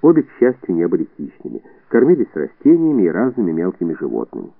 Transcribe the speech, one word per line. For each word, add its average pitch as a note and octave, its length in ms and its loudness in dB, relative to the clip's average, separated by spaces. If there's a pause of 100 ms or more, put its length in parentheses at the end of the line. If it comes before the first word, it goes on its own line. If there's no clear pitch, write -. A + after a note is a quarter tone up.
Обе, D3+ 220 4
к - 40 -20 (100)
счастью, B2 360 0
не E2+ 120 0
были E2 300 -2
хищными, - 460 -14 (260)
кормились C3+ 460 2
растениями C#3+ 680 0
и E2+ 60 2
разными G#2+ 420 -2
мелкими E2+ 420 -4
животными. A1+ 640 -8